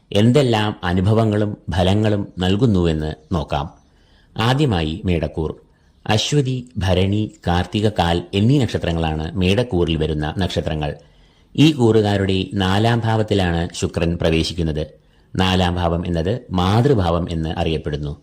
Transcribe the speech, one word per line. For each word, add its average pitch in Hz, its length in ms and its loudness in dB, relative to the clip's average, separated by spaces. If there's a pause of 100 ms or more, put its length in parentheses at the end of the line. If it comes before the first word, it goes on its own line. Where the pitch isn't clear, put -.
(120)
എന്തെല്ലാം 113 720 2
അനുഭവങ്ങളും 104 720 2 (140)
ഫലങ്ങളും 101 680 0
നൽകുന്നുവെന്ന് 90 760 2 (180)
നോക്കാം. 76 380 -4 (640)
ആദ്യമായി 110 680 0
മേടക്കൂർ. 80 560 -2 (460)
അശ്വതി, 127 720 -2
ഭരണി, 95 560 0 (140)
കാർത്തിക, 90 420 0
കാൽ 85 340 0 (120)
എന്നീ 117 240 4
നക്ഷത്രങ്ങളാണ് 82 800 -2
മേടക്കൂറിൽ 92 600 0
വരുന്ന 76 420 -2
നക്ഷത്രങ്ങൾ. 78 560 -4 (640)
ഈ 156 160 6
കൂറുകാരുടെ 101 840 2
നാലാം 104 500 2
ഭാവത്തിലാണ് 98 720 0
ശുക്രൻ 85 420 -2
പ്രവേശിക്കുന്നത്. 80 720 -2 (500)
നാലാം 92 380 0
ഭാവം 85 320 -2
എന്നത് 87 340 -2 (100)
മാതൃഭാവം 92 800 2
എന്ന് 80 180 -4
അറിയപ്പെടുന്നു. 73 760 -4